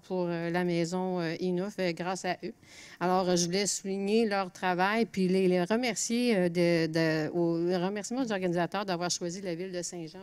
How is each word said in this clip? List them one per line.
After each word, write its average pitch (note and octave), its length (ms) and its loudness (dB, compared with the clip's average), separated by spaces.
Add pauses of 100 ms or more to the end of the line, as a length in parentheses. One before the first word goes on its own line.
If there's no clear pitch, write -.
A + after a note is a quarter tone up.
pour, F3+ 220 0
euh, E3+ 200 -2
la F3+ 140 0
maison, F3+ 560 0
euh, E3 220 -2
Ina, F#3 280 -2
fait, F#3 240 -2
grâce F3 300 -6
à F3+ 180 -4
eux. G3 120 -10 (480)
Alors, F#3 260 4
euh, F3+ 80 4
je E3+ 80 4
voulais F#3 240 0
souligner G3 580 0
leur G3 240 0
travail F#3+ 560 2
puis F#3 220 0
les, F#3 220 4
les F3+ 120 4
remercier, A#3 760 0
euh, F3+ 100 4
de, E3+ 400 2
de, D#3+ 440 2
au, E3+ 260 0
le F3 180 0
remerciement G3+ 480 -2
des A3 80 -2
organisateurs F#3 540 0
d'avoir F3 260 -2
choisi F3+ 300 -6
la F3+ 140 -6
ville F#3 180 -8
de F3 80 -6
Saint-Jean E3+ 420 -10